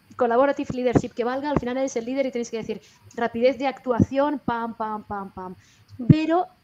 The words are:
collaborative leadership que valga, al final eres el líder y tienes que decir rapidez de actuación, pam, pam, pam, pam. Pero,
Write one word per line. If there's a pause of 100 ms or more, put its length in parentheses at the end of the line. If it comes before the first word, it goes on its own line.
(160)
collaborative
leadership
que
valga,
al
final
eres
el
líder
y
tienes
que
decir (340)
rapidez
de
actuación,
pam,
pam,
pam,
pam. (520)
Pero, (160)